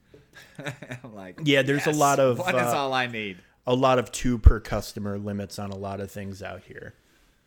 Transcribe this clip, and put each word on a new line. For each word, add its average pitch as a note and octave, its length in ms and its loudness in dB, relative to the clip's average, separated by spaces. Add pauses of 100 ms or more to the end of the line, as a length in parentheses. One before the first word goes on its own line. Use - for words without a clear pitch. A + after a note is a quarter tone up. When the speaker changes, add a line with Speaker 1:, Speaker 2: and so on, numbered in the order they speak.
(580)
Speaker 1:
<laughs> C#3 460 -12
Like, G#2 380 -16
Speaker 2:
Yeah, C#3 200 4
there's C#3 240 -2
a D#3+ 40 0
Speaker 1:
yes, - 20 2
Speaker 2:
lot C#3+ 280 4
of, B2+ 260 2
Speaker 1:
one B2+ 120 0
is A#2+ 140 2
Speaker 2:
uh, - 20 0
Speaker 1:
all C#3 180 -2
I B2+ 140 0
need. G#2 360 -10 (240)
Speaker 2:
a B2+ 80 0
lot C3 240 4
of A#2 140 -2
two A#2+ 260 0
per A2 220 8
customer G2+ 580 -6
limits G2+ 400 -8
on G2+ 120 -8
a G2 60 -12
lot G2 240 -10
of G2 100 -10
things G2 320 -12
out F#2 220 -14
here. - 300 -18 (520)